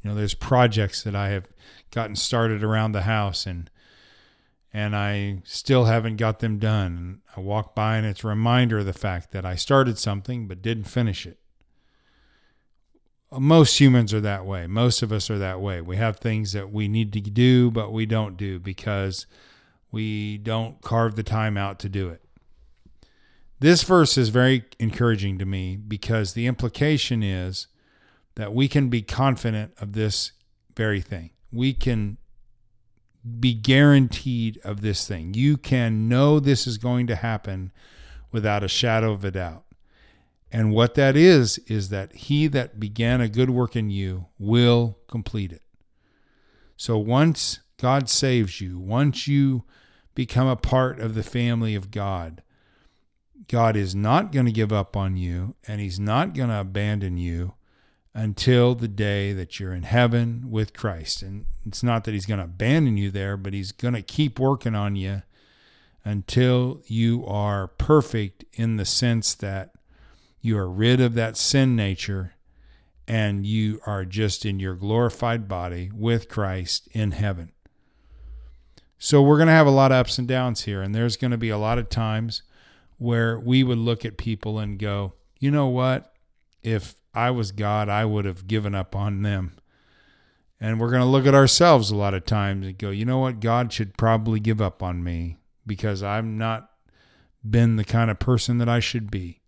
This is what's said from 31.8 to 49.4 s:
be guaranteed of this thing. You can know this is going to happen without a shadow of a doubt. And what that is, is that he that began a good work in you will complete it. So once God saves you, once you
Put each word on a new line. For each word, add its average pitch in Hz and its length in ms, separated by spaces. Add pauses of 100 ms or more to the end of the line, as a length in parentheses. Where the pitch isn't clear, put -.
be 123 140
guaranteed 127 1120
of 104 180
this 104 260
thing. 90 280
You 143 200
can 113 540
know 143 300
this 139 260
is 113 140
going 123 260
to 117 100
happen 98 560 (600)
without 104 320
a 95 40
shadow 113 440
of 101 120
a 98 60
doubt. 87 360 (840)
And 110 200
what 117 240
that 135 200
is, 156 520
is 101 220
that 98 260
he 147 320
that 127 320
began 117 420
a 113 80
good 127 220
work 123 240
in 107 160
you 92 380 (100)
will 117 580 (100)
complete 104 440
it. 80 100 (1120)
So 113 220
once 131 600 (180)
God 131 320
saves 120 500
you, 90 200
once 123 480
you 139 360 (520)